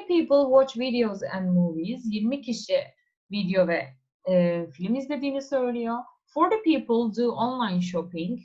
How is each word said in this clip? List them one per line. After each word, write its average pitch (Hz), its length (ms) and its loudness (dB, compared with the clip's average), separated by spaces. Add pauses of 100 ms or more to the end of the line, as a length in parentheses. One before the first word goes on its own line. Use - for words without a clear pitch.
people 277 580 4
watch 247 140 -8
videos 233 440 -2 (100)
and 185 160 -2
movies." 175 560 0
Yirmi 220 360 -2
kişi 208 360 -4 (540)
video 190 360 2
ve, 165 200 -2 (420)
e, 175 420 2
film 196 240 -4
izlediğini 277 460 -4
söylüyor. 240 560 -2 (380)
Forty 339 280 4
people 240 600 2
do 233 80 2
online 226 500 -2
shopping. 180 640 -4